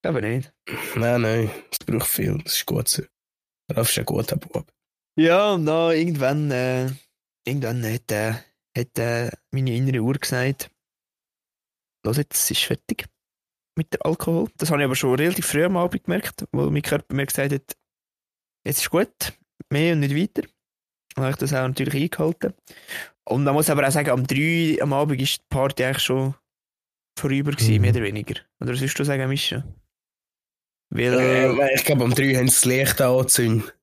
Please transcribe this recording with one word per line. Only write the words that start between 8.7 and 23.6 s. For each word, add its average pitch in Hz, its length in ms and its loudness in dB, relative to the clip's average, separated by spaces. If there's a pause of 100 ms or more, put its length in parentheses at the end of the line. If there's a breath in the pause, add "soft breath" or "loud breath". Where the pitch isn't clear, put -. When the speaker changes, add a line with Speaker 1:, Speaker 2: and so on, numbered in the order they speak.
Speaker 1:
hat, 120 200 -6
äh, 117 320 -2 (200)
meine 131 260 -2
innere 131 240 0
Uhr 123 140 0
gesagt, 135 560 -2 (1400)
"Los, 113 100 0
jetzt - 340 -2
ist - 120 0
fertig - 440 -4 (680)
mit - 160 -4
dem - 100 -4
Alkohol." 165 540 0
Das 160 140 -2
habe 143 100 2
ich 147 60 2
aber 127 100 0
schon 131 200 2
relativ 165 300 0
früh 147 180 2
am 185 120 2
Abend 175 280 -2
gemerkt, - 480 -4
wo 143 180 0
mein 147 120 0
Körper - 320 -4
mir 139 120 0
gesagt 139 260 -2
hat, - 240 -6 (920)
"Jetzt - 140 -2
ist - 100 -4
gut, - 440 -2 (360)
mehr 156 240 2
und 156 60 2
nicht 139 160 0
weiter." - 320 -2 (680)
Dann 135 100 -2
habe 135 80 0
ich 139 60 -4
das 139 140 -2
auch 131 140 0
natürlich 131 280 -2 (100)
eingehalten. 165 500 -2 (760 loud breath)
Und 135 160 2
man 139 80 2
muss 156 160 2